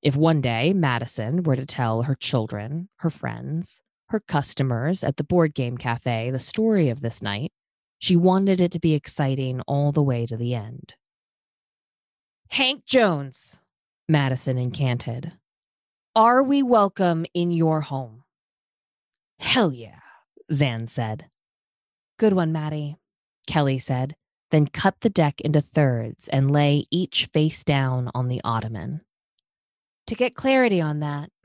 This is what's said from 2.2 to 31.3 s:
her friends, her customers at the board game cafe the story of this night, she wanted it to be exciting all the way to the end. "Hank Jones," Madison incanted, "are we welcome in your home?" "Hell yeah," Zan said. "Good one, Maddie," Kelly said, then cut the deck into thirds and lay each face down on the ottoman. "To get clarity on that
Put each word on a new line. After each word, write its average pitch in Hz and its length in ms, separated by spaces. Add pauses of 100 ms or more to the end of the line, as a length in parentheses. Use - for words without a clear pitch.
her 165 140
friends, 131 720 (260)
her 220 100
customers 139 840
at - 140
the 147 60
board 165 300
game 123 240
cafe 120 540
the 131 80
story 208 500
of 127 120
this 117 200
night, 101 320 (460)
she - 160
wanted 185 440
it 175 120
to 165 80
be 160 160
exciting 135 680
all 143 300
the 151 100
way 123 240
to 117 100
the 120 200
end. 117 400 (1500)
"Hank 269 360
Jones," 165 760 (500)
Madison 131 480
incanted, 123 800 (760)
"are 240 260
we 277 220
welcome 190 720
in 175 160
your 160 300
home?" 131 420 (1160)
"Hell 190 340
yeah," 117 260 (520)
Zan 123 360
said. 113 420 (880)
"Good 214 160
one, 165 180
Maddie," 151 460 (500)
Kelly 139 320
said, 131 360 (360)
then 151 160
cut - 340
the 226 80
deck 151 320
into 151 200
thirds 123 680
and 135 240
lay 147 400
each - 340
face 156 380
down 131 500
on 123 140
the 123 160
ottoman. 113 580 (1080)
"To 226 80
get 247 200
clarity 254 440
on 151 200
that 143 320 (140)